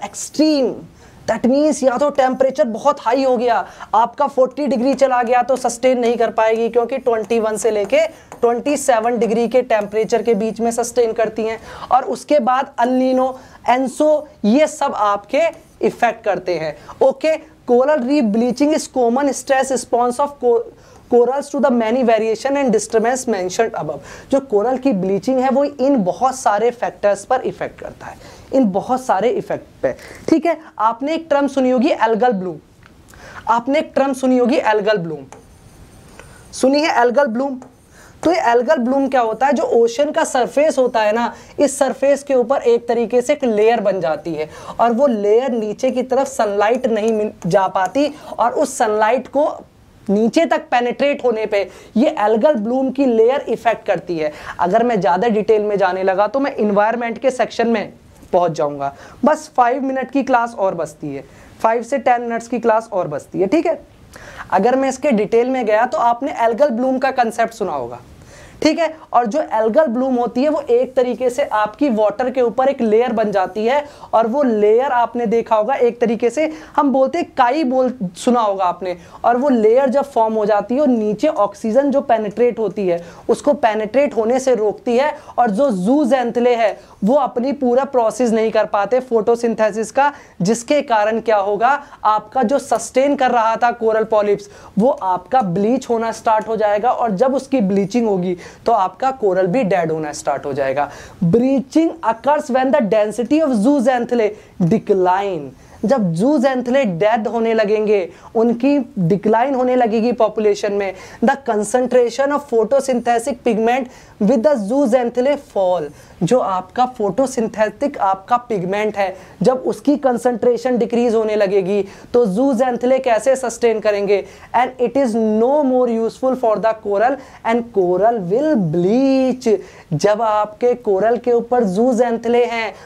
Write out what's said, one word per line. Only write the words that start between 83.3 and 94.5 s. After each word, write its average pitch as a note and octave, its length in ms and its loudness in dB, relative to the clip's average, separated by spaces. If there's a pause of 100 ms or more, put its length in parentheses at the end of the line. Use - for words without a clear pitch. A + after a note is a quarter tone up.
पेनिट्रेट G#3+ 640 0
होने A#3 220 0
से B3+ 160 0
रोकती G#3+ 420 -2
है, C#4+ 140 2 (260)
और A#3 140 2
जो C4 220 0
जूजेंथले A#3+ 800 2
है A3 220 -2 (260)
वो A3 120 4
अपनी B3+ 380 0
पूरा B3 320 0
प्रोसेस A#3 460 0
नहीं A3 200 0
कर G#3+ 160 2
पाते G#3 340 0
फोटोसिंथेसिस A3+ 880 0
का, C#4+ 200 2 (300)
जिसके A#3 420 0
कारण A3 380 0
क्या A3 180 2
होगा, G#3 300 0 (340)
आपका G#3+ 400 0
जो C4 160 0
सस्टेन C4+ 560 0
कर B3+ 160 0
रहा A3+ 240 2
था A#3+ 180 0
कोरल A3 320 0
पॉलिप्स G#3 440 0 (280)